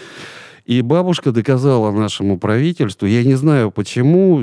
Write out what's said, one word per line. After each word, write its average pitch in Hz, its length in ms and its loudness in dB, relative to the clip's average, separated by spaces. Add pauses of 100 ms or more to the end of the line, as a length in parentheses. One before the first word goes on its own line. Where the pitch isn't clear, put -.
(640)
И 120 160 0
бабушка 160 500 0
доказала 123 600 0
нашему 101 480 -2
правительству, 110 680 -2
я 117 160 2
не 135 120 2
знаю 131 340 0
почему, 151 720 2